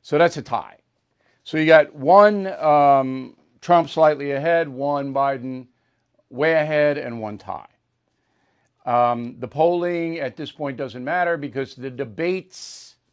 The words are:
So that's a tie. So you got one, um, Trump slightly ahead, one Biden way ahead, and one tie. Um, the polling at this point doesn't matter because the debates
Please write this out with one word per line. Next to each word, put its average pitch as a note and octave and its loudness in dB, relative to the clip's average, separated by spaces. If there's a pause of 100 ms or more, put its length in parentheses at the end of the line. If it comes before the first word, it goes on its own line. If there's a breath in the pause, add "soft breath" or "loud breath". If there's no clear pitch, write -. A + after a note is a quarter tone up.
So - -2
that's E3+ 2
a C#3 -8
tie. - -10 (640)
So - -6
you D#3 0
got D#3 6
one, F#3+ 4 (140)
um, C#3 2 (240)
Trump E3+ 2
slightly D3+ 2
ahead, D#3+ 0
one C#3 -4
Biden C3 -4 (640)
way D3 0
ahead, D3+ 0
and A#2+ -10
one G#2+ -10
tie. - -14 (1200)
Um, A#2+ 0
the A#2+ -10
polling E3+ -2
at C3 -8
this D3+ -12
point C#3 -10
doesn't B2 -10
matter E3+ -2
because C3+ -8
the B2+ -12
debates C#3 -10 (180)